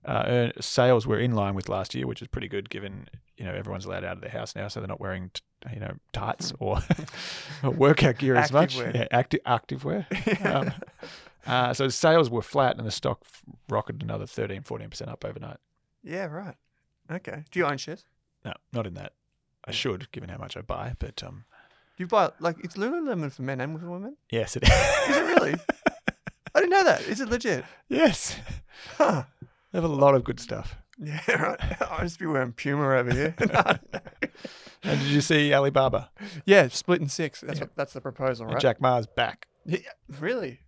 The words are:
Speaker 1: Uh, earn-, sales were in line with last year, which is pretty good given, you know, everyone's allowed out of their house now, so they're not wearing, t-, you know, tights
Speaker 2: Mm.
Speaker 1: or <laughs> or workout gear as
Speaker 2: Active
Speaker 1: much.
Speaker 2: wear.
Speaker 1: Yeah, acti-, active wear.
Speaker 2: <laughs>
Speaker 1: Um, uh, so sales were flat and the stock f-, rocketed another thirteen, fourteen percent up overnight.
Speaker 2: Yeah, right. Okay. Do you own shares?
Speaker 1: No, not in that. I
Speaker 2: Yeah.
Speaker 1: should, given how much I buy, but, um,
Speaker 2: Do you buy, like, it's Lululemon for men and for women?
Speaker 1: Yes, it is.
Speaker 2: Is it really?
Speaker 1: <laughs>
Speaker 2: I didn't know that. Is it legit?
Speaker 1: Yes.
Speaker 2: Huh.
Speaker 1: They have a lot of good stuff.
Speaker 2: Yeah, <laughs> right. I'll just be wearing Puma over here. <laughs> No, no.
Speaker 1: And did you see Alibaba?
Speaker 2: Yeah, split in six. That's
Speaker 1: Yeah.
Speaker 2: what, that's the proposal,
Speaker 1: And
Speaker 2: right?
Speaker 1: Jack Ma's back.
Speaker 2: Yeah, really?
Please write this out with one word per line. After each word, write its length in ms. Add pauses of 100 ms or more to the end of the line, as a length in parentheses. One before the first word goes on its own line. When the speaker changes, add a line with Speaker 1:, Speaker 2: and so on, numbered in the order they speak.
Speaker 1:
Uh, 220
earn-, 340
sales 460
were 120
in 140
line 220
with 140
last 260
year, 120
which 160
is 60
pretty 200
good 220
given, 380 (280)
you 80
know, 80
everyone's 320
allowed 200
out 120
of 40
their 100
house 240
now, 140
so 100
they're 100
not 120
wearing, 340
t-, 80 (320)
you 60
know, 120 (200)
tights 400
Speaker 2:
Mm. 80
Speaker 1:
or 180 (880)
<laughs> 40
or 40
workout 460
gear 180
as 80
Speaker 2:
Active 100
Speaker 1:
much. 220
Speaker 2:
wear. 180
Speaker 1:
Yeah, 160
acti-, 340
active 400
wear. 220 (180)
Speaker 2:
<laughs> 200
Speaker 1:
Um, 260 (760)
uh, 280
so 140
sales 420
were 120
flat 340
and 100
the 60
stock 320
f-, 180 (260)
rocketed 340
another 240
thirteen, 360
fourteen 260
percent 220
up 140
overnight. 320 (480)
Speaker 2:
Yeah, 220
right. 280 (560)
Okay. 400
Do 80
you 80
own 120
shares? 260 (400)
Speaker 1:
No, 80 (200)
not 140
in 80
that. 200 (520)
I 40
Speaker 2:
Yeah. 40
Speaker 1:
should, 380
given 160
how 100
much 180
I 40
buy, 400
but, 240
um, 200 (520)
Speaker 2:
Do 80
you 20
buy, 320
like, 240
it's 140
Lululemon 560
for 100
men 180
and 200
for 100
women? 260 (140)
Speaker 1:
Yes, 260
it 60
is. 80
Speaker 2:
Is 460
it 60
really? 320
Speaker 1:
<laughs> 1000
Speaker 2:
I 60
didn't 100
know 140
that. 180
Is 180
it 80
legit? 360 (240)
Speaker 1:
Yes. 480 (600)
Speaker 2:
Huh. 280 (480)
Speaker 1:
They 80
have 100
a 40
lot 200
of 100
good 160
stuff. 360 (220)
Speaker 2:
Yeah, 280
<laughs> 20 (140)
right. 400
I'll 180
just 180
be 80
wearing 260
Puma 440
over 160
here. 240
<laughs> 40
No, 60 (480)
no. 60 (840)
Speaker 1:
And 180
did 100
you 100
see 320
Alibaba? 580 (360)
Speaker 2:
Yeah, 220
split 340
in 60
six. 340
That's 160
Speaker 1:
Yeah. 80
Speaker 2:
what, 100
that's 160
the 80
proposal, 460
Speaker 1:
And 80
Speaker 2:
right? 80
Speaker 1:
Jack 180
Ma's 260
back. 400 (200)
Speaker 2:
Yeah, 120 (420)
really? 480